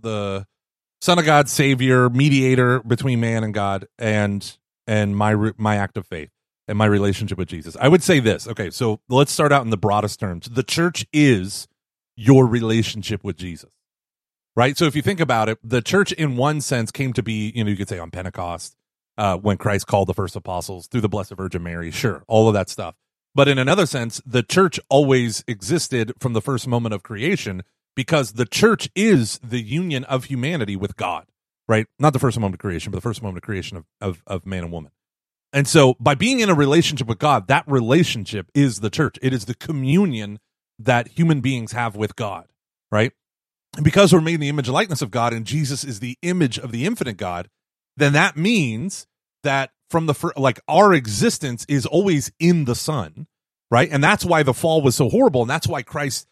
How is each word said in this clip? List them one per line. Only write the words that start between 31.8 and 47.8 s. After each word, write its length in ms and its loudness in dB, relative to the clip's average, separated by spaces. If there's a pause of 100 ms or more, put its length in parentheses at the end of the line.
Not 140 4
the 60 0
first 200 0
moment 160 -2
of 40 -14
creation, 320 -8
but 60 -6
the 40 -8
first 200 -8
moment 160 -10
of 60 -18
creation 340 -10
of, 80 -18 (160)
of, 240 -8
of 220 -10
man 160 -6
and 100 -10
woman. 180 -14 (640)
And 140 2
so 320 6
by 160 2
being 240 0
in 100 2
a 60 4
relationship 500 2
with 140 -6
God, 280 0
that 200 2
relationship 880 0
is 240 2
the 100 -4
church. 320 -4
It 120 0
is 120 -4
the 80 -8
communion 840 -2 (400)
that 300 0
human 300 2
beings 340 -4
have 220 -4
with 200 -4
God, 320 -10 (440)
right? 200 2 (640)
And 80 -4
because 280 6
we're 80 8
made 160 0
in 60 -2
the 80 -2
image 180 -4
and 60 -4
likeness 300 -2
of 80 -8
God 200 0
and 140 -6
Jesus 380 -4
is 160 -10
the 240 -10
image 340 0
of 140 -12
the 160 -2
infinite 300 -6
God, 320 -8 (480)